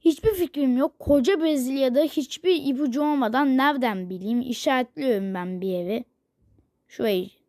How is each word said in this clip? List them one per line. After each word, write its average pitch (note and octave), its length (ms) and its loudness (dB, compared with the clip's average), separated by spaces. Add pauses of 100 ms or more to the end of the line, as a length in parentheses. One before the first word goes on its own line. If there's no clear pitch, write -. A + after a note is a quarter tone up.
Hiçbir F4+ 340 2
fikrim C#4+ 440 0
yok. D4 200 -2
Koca C#4+ 420 4
Brezilya'da C4+ 600 0
hiçbir D#4+ 680 0
ipucu C4+ 360 -2
olmadan C4+ 540 2
nereden B3 540 0
bileyim? G3 300 -4
İşaretliyorum B3 920 -2
ben F3+ 260 -6
bir F#3 140 -4
evi. F#3+ 300 -4 (840)
Şurayı. G3 420 -4 (180)